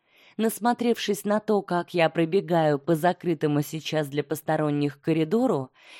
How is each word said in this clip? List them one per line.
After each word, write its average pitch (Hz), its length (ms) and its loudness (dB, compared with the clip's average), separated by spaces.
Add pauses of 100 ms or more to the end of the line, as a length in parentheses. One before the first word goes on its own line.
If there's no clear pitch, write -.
(360)
Насмотревшись 226 880 -2
на 208 160 0
то, 208 220 0
как 175 320 -4
я 165 160 2
пробегаю 160 680 2
по 160 180 0
закрытому 156 640 0
сейчас 156 480 -4
для 143 140 -4
посторонних 147 760 -2
коридору, 160 720 0 (280)